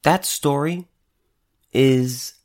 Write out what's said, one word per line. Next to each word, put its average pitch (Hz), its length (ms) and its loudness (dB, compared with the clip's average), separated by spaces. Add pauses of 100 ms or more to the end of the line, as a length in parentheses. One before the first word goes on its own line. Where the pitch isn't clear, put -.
That 185 220 2
story 156 600 -4 (840)
is 127 640 0 (120)